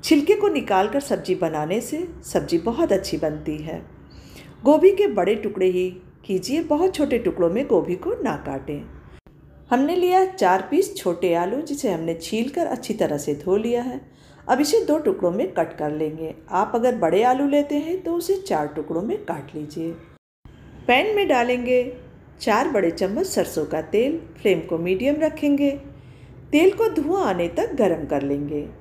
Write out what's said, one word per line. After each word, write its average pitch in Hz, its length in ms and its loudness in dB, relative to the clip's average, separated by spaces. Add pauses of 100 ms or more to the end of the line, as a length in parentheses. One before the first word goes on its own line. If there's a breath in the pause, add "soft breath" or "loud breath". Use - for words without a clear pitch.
छिलके 320 320 4
को 415 120 0
निकाल 220 420 2
कर 277 100 -2
सब्जी 190 360 -2
बनाने 160 460 -2
से 311 260 -6 (160)
सब्जी 170 340 -2
बहुत 233 340 0
अच्छी 180 260 0
बनती 151 400 -4
है। 160 280 -10 (800 loud breath)
गोभी 302 260 8
के 403 160 2
बड़े 202 280 2
टुकड़े 202 300 -2
ही 180 320 0 (280)
कीजिए, 226 380 -2
बहुत 330 320 0
छोटे 262 220 0
टुकड़ों 175 320 2
में 233 180 -2
गोभी 175 280 2
को 403 280 -4
ना 185 120 0
काटें। 143 680 -10 (680 loud breath)
हमने 277 260 2
लिया 370 300 4
चार 196 460 2
पीस 359 240 2
छोटे 175 380 0
आलू, 190 280 0
जिसे 285 300 -4
हमने 165 220 -2
छील 220 360 -4
कर 339 160 -2
अच्छी - 280 -6
तरह 151 240 0
से 147 180 -4
धो 185 220 0
लिया 233 240 0
है। 254 200 -6 (460 loud breath)
अब 214 120 2
इसे 302 260 2
दो 302 140 2
टुकड़ों 190 320 0
में 214 200 -2
कट 165 260 -2
कर 151 140 -4
लेंगे। 156 440 -6 (140)
आप 208 260 0
अगर 233 200 2
बड़े 180 280 2
आलू 262 240 4
लेते 294 280 2
हैं 320 280 -2
तो 339 120 -2
उसे 349 200 0
चार 156 320 -2
टुकड़ों 160 340 -4
में 349 240 -6
काट 143 300 -8
लीजिए। 156 360 -8 (960)
पैन 320 280 4
में 403 120 2
डालेंगे 247 680 2 (420)
चार 233 300 2
बड़े 196 220 2
चम्मच 202 340 -2
सरसों 165 400 -2
का 151 160 -4
तेल। 254 400 0 (200)
फ्लेम 185 180 4
को 160 180 -4
मीडियम 190 380 0
रखेंगे। 294 560 2 (800 loud breath)
तेल 339 200 6
को 440 180 0
धुआं 339 360 0
आने 180 220 0
तक 381 260 -4
गरम 170 320 2
कर 143 160 -2
लेंगे। 143 480 -4 (120)